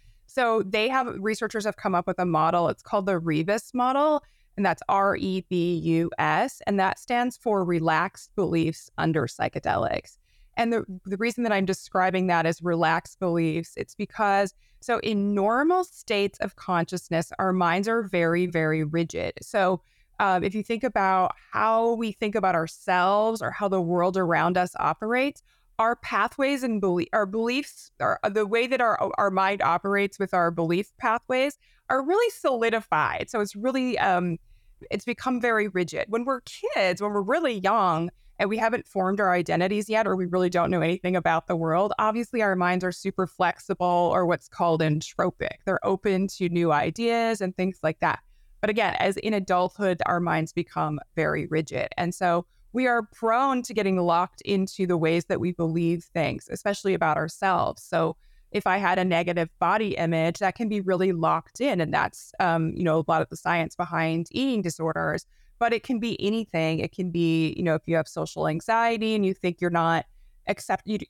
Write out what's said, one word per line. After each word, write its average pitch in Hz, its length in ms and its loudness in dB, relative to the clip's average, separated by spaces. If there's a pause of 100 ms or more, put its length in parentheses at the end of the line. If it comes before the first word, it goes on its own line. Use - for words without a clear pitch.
(280)
So 226 380 0
they 214 220 0
have, 262 200 0 (120)
researchers 214 460 -4
have 208 100 -2
come 190 180 -4
up 180 140 0
with 185 120 -2
a 180 60 0
model. 165 440 2
It's - 120 -4
called 202 240 -2
the 185 140 0
Rebus 165 540 -2
model, 277 500 2 (320)
and 202 100 0
that's 170 220 0
R 196 300 2
E 185 320 -2
B 175 260 2
U 165 420 2
S, 160 480 0
and 202 140 2
that 190 200 0
stands 247 360 -2
for 202 300 0
Relaxed 165 680 0
Beliefs 165 600 0
Under 160 300 2
Psychedelics. - 880 -2 (380)
And 233 160 0
the, 226 140 -2 (200)
the 190 120 -6
reason 233 260 -2
that 226 80 2
I'm 196 140 2
describing 185 600 0
that 170 180 2
as 170 160 0
relaxed 165 580 0
beliefs, 165 560 -2
it's - 200 -10
because, 202 580 0 (280)
so 240 180 0
in 202 340 0
normal 262 500 2
states 202 560 -2
of - 180 -6
consciousness, 170 840 -2
our 190 120 2
minds 180 360 2
are 226 160 0
very, 175 420 2
very 160 380 0
rigid. 160 580 -2
So, 190 400 0 (380)
um, 185 240 2
if 185 100 0
you 214 80 -4
think 226 220 -4
about 190 500 2 (180)
how 226 420 2
we 226 180 -4
think 208 240 -4
about 190 180 2
ourselves 190 880 2
or 135 80 -2
how - 180 -4
the 190 140 0
world 175 340 2
around 170 400 2
us 180 240 0
operates, 240 640 -2 (380)
our 226 160 2
pathways 247 640 0
and 226 180 0
belie-, 180 340 0
our 214 120 2
beliefs, 233 640 -4 (100)
our, 117 200 0 (100)
the 208 160 0
way 233 220 0
that 247 120 0
our, 220 380 2
our 202 140 0
mind 190 320 0
operates 196 560 0
with 190 160 -2
our 170 160 4
belief 170 460 -2
pathways 254 600 -2 (320)
are 262 160 0
really 415 240 2
solidified. 226 1000 0
So 226 120 -4
it's 208 160 -4
really, 254 420 -2
um, 180 400 0 (540)
it's - 140 -6
become 240 360 -4
very 220 280 2
rigid. 175 400 -2
When 233 160 -2
we're 262 160 -4
kids, 196 600 -2
when 208 100 -2
we're 202 120 0
really 262 320 0
young, 185 560 0 (280)
and 196 100 0
we 214 80 -2
haven't 226 300 0
formed 190 320 0
our 190 120 4
identities 180 580 0
yet, 214 180 2
or 185 80 0
we 185 100 -2
really 180 240 2
don't 175 220 2
know 175 100 2
anything 180 340 0
about 165 320 0
the 185 80 0
world, 165 440 0
obviously 220 420 0
our 196 140 2
minds 180 280 2
are 185 80 0
super 185 360 -4
flexible 175 840 0
or 180 140 2
what's 170 240 -2
called 165 320 2
entropic. 156 840 -2
They're - 200 -2
open 196 440 0
to 180 200 -4
new 170 220 0
ideas 226 680 0
and 185 140 -4
things 185 280 -4
like 160 160 -2
that. 160 200 0 (400)
But 214 100 -2
again, 214 280 0
as 196 200 0
in 220 160 -4
adulthood, 185 720 0
our 175 140 2
minds 165 320 -2
become 151 480 -4 (160)
very 151 300 -2
rigid. 160 500 -4
And 175 200 -2
so 170 300 0 (260)
we 254 160 0
are 240 160 0
prone 247 580 0
to - 120 -10
getting 190 240 0
locked 175 440 0
into 190 460 -2
the 175 100 2
ways 160 280 2
that - 140 -2
we 180 120 -2
believe 170 540 0
things, - 440 -4
especially 196 460 -2
about 160 220 2
ourselves. 170 640 -2
So 165 320 0 (360)
if 208 140 -2
I 190 120 2
had 185 200 2
a 185 80 2
negative 170 440 0 (100)
body 202 360 0
image, 165 440 0
that 190 160 0
can 226 140 -4
be 208 120 -2
really 185 300 0
locked 165 500 -2
in. 226 200 0
And 160 120 -2
that's, - 460 -2
um, 165 360 2
you - 80 -4
know, 160 160 2
a 160 80 -2
lot 160 140 2
of 160 80 -4
the 160 80 -12
science 165 380 -2
behind 165 560 -2
eating 247 320 -2
disorders. 160 640 -4 (320)
But 233 120 2
it 233 120 -2
can 240 160 -2
be 226 260 -4
anything. 165 540 -2
It - 120 -4
can 180 180 -4
be, 165 460 2
you - 80 -4
know, 165 120 2
if 160 100 -4
you 165 100 0
have 160 120 0
social 156 400 -4
anxiety 220 680 0
and 208 100 2
you 190 80 2
think 175 280 -4
you're 175 80 2
not 165 360 2 (420)
accept-, - 400 -4
you, 208 120 -2 (100)